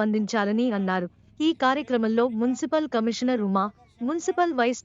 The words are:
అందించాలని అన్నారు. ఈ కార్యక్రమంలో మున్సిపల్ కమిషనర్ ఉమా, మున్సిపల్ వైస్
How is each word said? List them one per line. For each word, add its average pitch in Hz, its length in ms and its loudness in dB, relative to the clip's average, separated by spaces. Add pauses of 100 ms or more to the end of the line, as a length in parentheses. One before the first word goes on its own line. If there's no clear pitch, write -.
అందించాలని 214 600 0 (120)
అన్నారు. 185 320 -2 (300)
ఈ 320 100 2 (140)
కార్యక్రమంలో 240 600 2 (160)
మున్సిపల్ 269 540 0
కమిషనర్ 233 540 0
ఉమా, 190 180 2 (340)
మున్సిపల్ 339 600 0
వైస్ 240 240 0